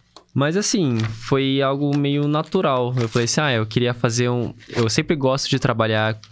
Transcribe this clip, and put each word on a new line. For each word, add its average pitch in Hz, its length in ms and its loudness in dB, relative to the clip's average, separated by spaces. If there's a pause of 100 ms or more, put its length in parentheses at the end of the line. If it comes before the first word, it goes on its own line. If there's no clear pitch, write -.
(340)
Mas, 147 220 0
assim, 170 440 0
foi 135 600 0
algo 139 360 0
meio 143 300 0
natural. 147 720 0
Eu 117 100 0
falei 120 180 0
assim, - 140 0
"Ah, 147 120 0
eu 110 140 0
queria 120 260 0
fazer 123 380 0
um", 120 240 -2 (200)
eu 117 140 2
sempre 156 260 0
gosto 135 340 0
de 135 100 0
trabalhar 110 600 0 (140)